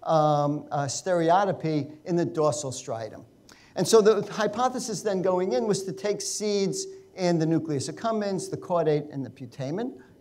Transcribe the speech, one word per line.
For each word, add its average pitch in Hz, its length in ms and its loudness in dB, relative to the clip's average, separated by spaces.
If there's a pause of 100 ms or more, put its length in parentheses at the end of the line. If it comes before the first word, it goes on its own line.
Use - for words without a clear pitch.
um, 147 680 2
uh, 143 140 0
stereotypy 165 1040 2 (140)
in 175 100 0
the 170 80 4
dorsal 151 460 0
striatum. 113 560 -10 (500)
And 254 100 2
so 226 140 8
the 208 220 6 (100)
hypothesis 226 720 -2
then 196 180 0
going 185 320 0
in 240 140 0
was 202 160 0
to 185 100 -8
take - 300 -4
seeds 196 640 -2 (280)
in 175 240 2
the 160 60 2
nucleus 151 460 0
accumbens, 202 600 -4
the - 60 -6
caudate, 151 560 0
and 139 100 -6
the 117 80 -8
putamen, 143 720 -8 (200)